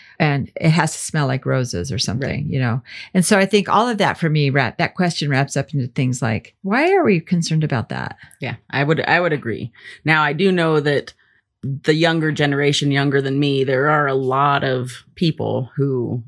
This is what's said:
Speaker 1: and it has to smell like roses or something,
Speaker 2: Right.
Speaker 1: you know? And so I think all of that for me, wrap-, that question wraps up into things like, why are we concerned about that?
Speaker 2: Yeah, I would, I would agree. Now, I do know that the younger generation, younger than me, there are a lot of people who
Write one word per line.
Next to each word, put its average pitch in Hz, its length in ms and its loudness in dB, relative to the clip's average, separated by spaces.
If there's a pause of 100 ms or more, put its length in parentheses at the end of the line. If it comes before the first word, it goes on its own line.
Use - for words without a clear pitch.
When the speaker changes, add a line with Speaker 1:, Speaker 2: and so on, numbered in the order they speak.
(200)
Speaker 1:
and 143 360 0
it - 140 2
has 160 220 2
to - 80 -10
smell 151 260 -2
like 131 220 -2
roses 131 440 -2
or 127 60 -4
something, 131 460 -4
Speaker 2:
Right. - 100 -6
Speaker 1:
you 123 60 0
know? 123 240 -2 (320)
And 180 100 4
so 202 140 4
I 190 80 2
think 202 200 2
all 226 220 2
of 214 80 -4
that 170 220 0
for 165 100 0
me, 147 220 2
wrap-, 131 260 0
that - 180 -2
question 165 360 -2
wraps 135 260 0
up 135 160 -6
into 131 140 -2
things 127 340 -2
like, 113 400 -4
why 269 320 0
are 370 100 2
we 202 160 4
concerned 160 440 0
about 139 260 -2
that? 64 280 -8 (220)
Speaker 2:
Yeah, 120 160 -8 (140)
I 139 140 -2
would, 151 180 0
I - 180 2
would 175 140 0
agree. 113 380 -6 (340)
Now, 156 160 4
I 147 120 0
do 190 180 2
know 160 280 2
that 143 340 -2 (500)
the 143 320 -2
younger 160 360 2
generation, 143 600 2
younger 139 300 2
than 135 180 -2
me, 139 240 2
there 135 260 0
are 151 160 4
a 135 80 0
lot 135 520 2
of 127 400 -4 (100)
people 123 600 -2
who 127 500 -2